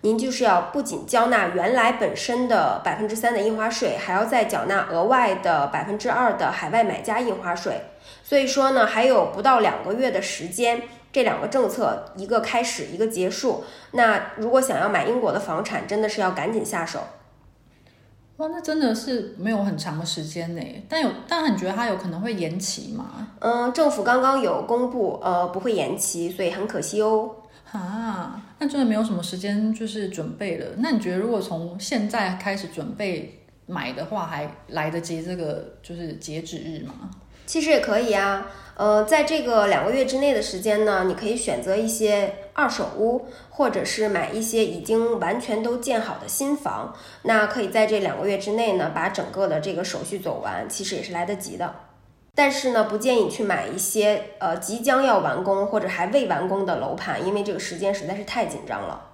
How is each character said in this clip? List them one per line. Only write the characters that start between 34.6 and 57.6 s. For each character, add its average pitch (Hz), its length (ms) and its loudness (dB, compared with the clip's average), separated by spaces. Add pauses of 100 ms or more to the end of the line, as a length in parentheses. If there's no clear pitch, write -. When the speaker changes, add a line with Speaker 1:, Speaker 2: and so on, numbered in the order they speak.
Speaker 2:
来 156 220 -4
得 170 100 -4
及 165 220 -6
这 180 140 -6
个 156 460 -6
就 175 120 -14
是 170 200 -8
截 156 260 -10
止 160 180 -10
日 156 260 -10
吗？ 165 260 -14 (340)
Speaker 1:
其 - 160 -2
实 302 100 2
也 294 100 6
可 220 200 2
以 233 120 0
啊， 196 340 0 (300)
呃， 214 280 4
在 302 200 6
这 302 180 0
个 226 260 4
两 156 160 4
个 208 80 2
月 262 120 4
之 254 140 -2
内 285 140 4
的 220 80 2
时 185 200 -6
间 214 240 2
呢， 196 220 2
你 185 80 2
可 220 120 -6
以 220 100 0
选 143 260 -2
择 190 140 0
一 220 120 0
些 208 480 2 (180)
二 285 140 2
手 220 280 -4
屋， 240 300 2 (240)
或 269 180 2
者 208 160 -2
是 214 240 0
买 185 220 0
一 220 100 -4
些 220 240 2
已 170 160 -4
经 226 380 2
完 180 200 0
全 226 240 -4
都 240 160 -2
建 240 220 0
好 - 180 -6
的 - 100 -12
新 277 280 -2
房。 233 380 -6 (280)
那 220 240 4
可 226 160 -2
以 196 60 -2
在 214 180 4
这 208 140 2
两 151 180 -2
个 180 80 -2
月 202 120 0
之 196 140 -4
内 220 220 2
呢， 160 200 0
把 165 160 0
整 196 220 -4
个 196 140 0
的 156 140 0
这 180 140 -4
个 - 100 -2
手 - 200 -6
续 196 140 -6
走 170 240 -4
完， 101 260 -6
其 - 160 -8
实 185 120 -6
也 - 60 -6
是 - 100 -10
来 175 120 -2
得 202 120 -4
及 - 200 -10
的。 - 180 -6 (600)
但 277 180 6
是 262 180 0
呢， 226 140 4
不 208 140 -2
建 247 200 4
议 185 120 4
去 - 120 -4
买 196 240 0
一 185 120 -6
些， 208 440 2 (160)
呃， 170 200 0
即 202 220 -6
将 262 220 4
要 240 160 6
完 147 240 0
工 196 240 2
或 208 140 0
者 185 80 -2
还 180 200 -2
未 240 200 4
完 180 180 0
工 196 200 0
的 170 100 0
楼 131 180 -2
盘， 147 320 -4
因 190 60 0
为 208 100 0
这 202 100 -4
个 160 60 -4
时 175 200 -8